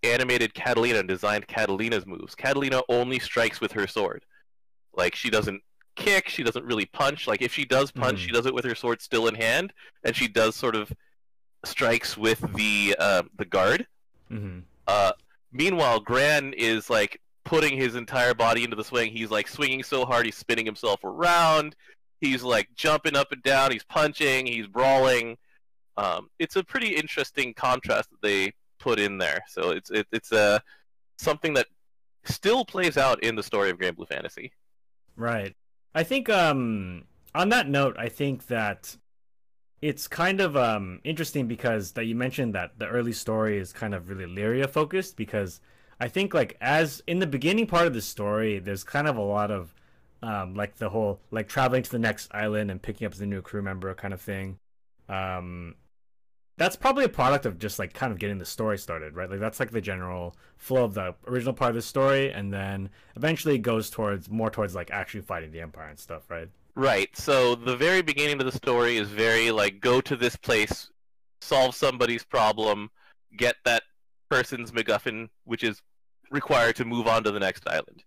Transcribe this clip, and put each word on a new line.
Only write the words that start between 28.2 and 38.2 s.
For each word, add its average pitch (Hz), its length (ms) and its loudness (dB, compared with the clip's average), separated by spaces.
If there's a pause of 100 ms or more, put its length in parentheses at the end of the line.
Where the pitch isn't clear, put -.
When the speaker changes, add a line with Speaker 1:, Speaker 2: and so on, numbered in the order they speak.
Speaker 1:
they 101 320 2 (260)
put 113 200 0
in 101 180 0
there. 87 300 0
So 87 240 -2
it's, 85 180 -6
it, 104 220 0
it's, - 200 -4
uh, 107 280 6 (580)
something 151 380 -2
that 123 120 2 (560)
still 233 400 2
plays 175 340 0
out 131 260 4
in 113 120 2
the 107 80 -4
story 101 260 2
of 87 80 -2
Granblue 90 300 -4
Fantasy. - 440 -10 (640)
Speaker 2:
Right. 113 400 -4 (400)
I 160 80 2
think, 254 260 -2
um, 120 760 0 (280)
on 180 160 2
that 226 180 2
note, 139 300 2
I 117 120 -4
think 139 380 -4